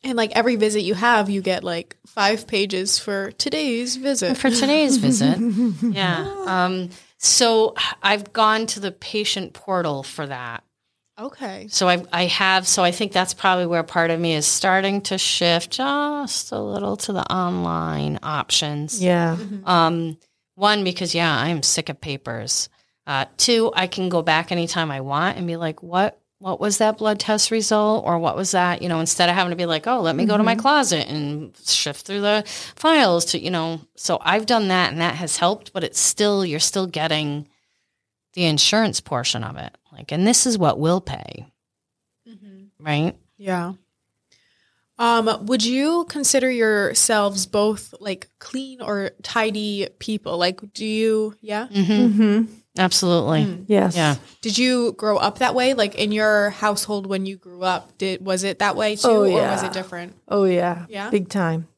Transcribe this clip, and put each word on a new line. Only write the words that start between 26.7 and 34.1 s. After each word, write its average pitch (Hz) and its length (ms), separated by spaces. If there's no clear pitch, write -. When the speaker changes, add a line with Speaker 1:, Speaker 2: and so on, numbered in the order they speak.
Speaker 2:
that 220 180
blood 214 220
test 214 320
result?" 214 560
Or, 170 120
"What 165 160
was 185 180
that?" 180 280
You 180 80
know, 165 120
instead 175 280
of 175 60
having 180 160
to 170 60
be 175 100
like, 160 200
"Oh, 247 140
let 160 160
me 240 80
go 208 140
to 214 40
my 226 120
Speaker 3:
Mm-hmm. 220 80
Speaker 2:
closet 262 440
and 147 480
shift - 400
through 202 160
the 208 220
files 220 500
to," - 120
you 180 120
know. 165 300
So - 280